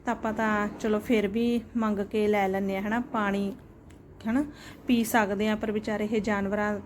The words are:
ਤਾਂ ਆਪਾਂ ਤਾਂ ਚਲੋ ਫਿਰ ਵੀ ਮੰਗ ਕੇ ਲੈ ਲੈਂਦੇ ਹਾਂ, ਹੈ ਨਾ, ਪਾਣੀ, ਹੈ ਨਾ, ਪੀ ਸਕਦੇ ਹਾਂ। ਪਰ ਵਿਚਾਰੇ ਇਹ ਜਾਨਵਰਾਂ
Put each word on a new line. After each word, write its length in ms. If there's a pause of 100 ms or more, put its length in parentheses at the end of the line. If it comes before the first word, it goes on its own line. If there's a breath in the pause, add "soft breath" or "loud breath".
ਤਾਂ 80
ਆਪਾਂ 200
ਤਾਂ 360 (120)
ਚਲੋ 180
ਫਿਰ 300
ਵੀ 320 (160)
ਮੰਗ 240
ਕੇ 260
ਲੈ 220
ਲੈਂਦੇ 280
ਹਾਂ, 60
ਹੈ 60
ਨਾ, 120
ਪਾਣੀ, 520 (720)
ਹੈ 60
ਨਾ, 120 (420 loud breath)
ਪੀ 180
ਸਕਦੇ 440
ਹਾਂ। 80
ਪਰ 160
ਵਿਚਾਰੇ 400
ਇਹ 80
ਜਾਨਵਰਾਂ 640